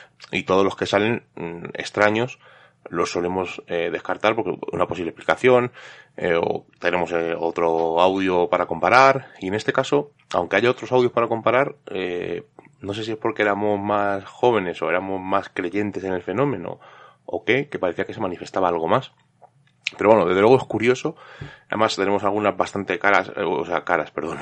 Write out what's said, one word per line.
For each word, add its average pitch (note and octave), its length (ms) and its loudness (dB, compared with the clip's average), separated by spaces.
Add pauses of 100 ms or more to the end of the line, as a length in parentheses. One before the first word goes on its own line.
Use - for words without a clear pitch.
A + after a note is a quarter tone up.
(320)
Y F2+ 120 -4
todos F#2+ 200 4
los G2 120 0
que F#2+ 100 -2
salen, G#2 380 0 (120)
mm, E2+ 380 -10
extraños G#2+ 640 0 (500)
los F2 220 -2
solemos, F2+ 560 -4
eh, E2+ 240 -4
descartar F#2 460 -2
porque F#2+ 200 -4 (160)
una F2+ 140 0
posible E2 240 -6
explicación, B2 600 2 (440)
eh, E2+ 240 0
o E2 260 -4 (120)
tenemos, F2 340 -2
eh, E2 240 -2
otro E2 640 0
audio F#2 480 2
para F2+ 180 0
comparar, B2 640 4 (120)
y F#2+ 80 -6
en F#2+ 60 -2
este A2 180 -2
caso, C#3+ 400 0 (200)
aunque F2+ 240 0
haya A#2 140 4
otros A#2 220 -4
audios B2 180 4
para A#2 160 0
comparar, A2+ 480 0 (160)
eh, F2+ 540 -6 (360)
no G2 140 -8
sé A2 80 -6
si G#2+ 100 -6
es G#2+ 60 -6
porque A2+ 240 -2
éramos G#2 380 0
más G2+ 440 -2
jóvenes G#2 580 0
o D#2+ 80 -2
éramos F#2+ 300 -2
más F#2+ 280 -2
creyentes F#2+ 560 -4
en F#2+ 80 -2
el F2+ 100 -4
fenómeno F#2 560 -4 (460)
o - 200 -8
qué, C3 240 0
que - 120 -8
parecía F#2 240 -2
que - 100 -12
se A#2 60 -12
manifestaba F#2 480 -4
algo E2 180 -2
más. A2+ 260 0 (840)
Pero G2 140 4
bueno, G2+ 160 8
desde F#2 140 2
luego A#2+ 160 8
es B2+ 80 2
curioso. B2 520 0 (520)
Además G#2+ 280 0
tenemos G2 280 0
algunas G2+ 320 0
bastante F#2+ 420 -4
caras, G2 380 2
eh, G2+ 60 -4
o E2 220 -2
sea, E2+ 200 -4
caras, E2 260 -2
perdón, D#2 320 -8